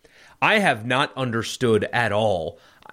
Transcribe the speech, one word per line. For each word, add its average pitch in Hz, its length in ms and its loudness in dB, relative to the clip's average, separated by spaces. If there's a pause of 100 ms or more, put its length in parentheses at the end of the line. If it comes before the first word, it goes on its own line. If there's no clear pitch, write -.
(420)
I 190 160 4
have 135 300 0
not 131 280 0
understood 113 800 0
at 117 180 0
all, 101 460 0 (360)